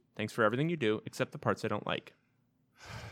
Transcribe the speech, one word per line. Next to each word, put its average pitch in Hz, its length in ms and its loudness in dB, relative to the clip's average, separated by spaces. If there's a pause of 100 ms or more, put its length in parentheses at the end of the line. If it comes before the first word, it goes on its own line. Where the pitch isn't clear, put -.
(160)
Thanks 107 180 -4
for 120 100 4
everything 123 260 4
you 170 80 -2
do, 110 280 2
except - 260 -4
the 147 80 -12
parts 110 260 0
I 110 40 0
don't 104 180 -4
like." - 260 -4 (1000)